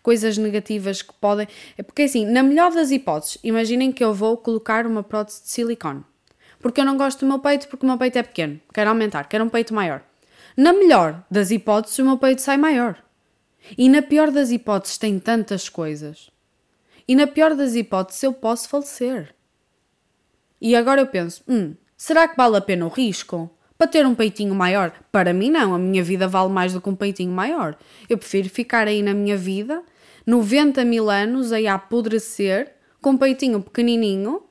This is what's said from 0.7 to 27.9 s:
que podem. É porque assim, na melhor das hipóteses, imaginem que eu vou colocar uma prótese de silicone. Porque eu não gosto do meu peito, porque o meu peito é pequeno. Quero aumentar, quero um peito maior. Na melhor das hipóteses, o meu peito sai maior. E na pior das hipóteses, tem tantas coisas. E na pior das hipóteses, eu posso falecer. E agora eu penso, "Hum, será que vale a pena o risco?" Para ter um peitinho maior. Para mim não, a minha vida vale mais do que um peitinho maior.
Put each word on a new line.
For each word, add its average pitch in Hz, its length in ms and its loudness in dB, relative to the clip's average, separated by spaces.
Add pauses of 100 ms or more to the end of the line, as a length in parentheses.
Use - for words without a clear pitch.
que - 120 -20
podem. 208 340 -2 (300)
É 196 60 -12
porque - 200 -2
assim, 254 220 0
na 240 180 4
melhor 311 280 4
das 320 200 0
hipóteses, 180 520 -4
imaginem 233 480 0
que 254 120 -4
eu 220 100 2
vou 220 240 0
colocar 226 500 -2
uma 220 160 -4
prótese 208 400 -8
de - 60 -14
silicone. 220 540 -6 (560)
Porque 240 220 0
eu 269 40 2
não 277 120 0
gosto 269 220 -2
do 269 80 -2
meu 269 120 0
peito, 285 280 0
porque - 180 -8
o 262 40 4
meu 254 80 0
peito 254 200 0
é 240 60 0
pequeno. 156 360 -6 (140)
Quero 214 160 0
aumentar, 214 380 -2
quero 214 160 -2
um 226 60 -2
peito 233 240 -2
maior. 170 300 -4 (540)
Na 311 160 6
melhor 196 560 6
das 190 220 2
hipóteses, 220 480 0
o 262 60 2
meu 262 120 4
peito 262 240 2
sai 277 160 0
maior. 254 400 2 (800)
E 254 120 6
na 285 120 6
pior 294 300 2
das 269 200 2
hipóteses, 214 460 -2
tem 208 220 -2
tantas 214 500 -4
coisas. 151 600 -10 (800)
E 254 80 2
na 285 120 6
pior 311 280 2
das 269 200 -2
hipóteses, 190 480 -4
eu 269 100 0
posso 233 360 -4
falecer. 254 680 -6 (1300)
E 226 140 2
agora 262 260 2
eu 262 60 2
penso, 175 400 -6
"Hum, 190 280 -2 (200)
será 320 320 2
que 320 100 -8
vale 233 200 4
a 190 40 2
pena 180 240 -2
o 165 40 -6
risco?" 180 600 -6 (280)
Para 330 100 2
ter 320 180 4
um 247 100 2
peitinho 208 400 -2
maior. 185 360 0 (200)
Para 180 220 2
mim 202 180 0
não, 247 220 2
a 175 60 -2
minha 185 240 0
vida 185 240 -2
vale 190 240 0
mais 185 220 -2
do 185 80 -6
que 202 80 -6
um 196 60 -4
peitinho 190 360 -6
maior. 190 460 -4 (320)